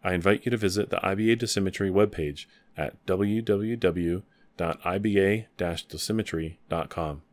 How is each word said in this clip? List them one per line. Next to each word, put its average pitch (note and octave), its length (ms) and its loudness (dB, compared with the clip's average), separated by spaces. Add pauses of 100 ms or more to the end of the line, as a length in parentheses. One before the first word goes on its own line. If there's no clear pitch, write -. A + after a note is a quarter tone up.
I F#2 100 0
invite F#2+ 320 2
you A#2+ 60 0
to A#2+ 60 0
visit G2+ 320 0
the F#2 160 -2
I F#2+ 100 2
B A2 160 2
A A#2+ 60 4
Dosimetry G2 540 0
webpage F2+ 540 2 (300)
at - 300 -6
w G2+ 360 0
w A2 340 0
w F2+ 460 0 (340)
dot E2 280 -2
i F2+ 140 -2
b G2+ 220 2
a G#2 280 2 (100)
dash E2+ 300 -4
dosimetry D#2+ 680 -4 (120)
dot E2 200 -4
com. D2+ 440 -6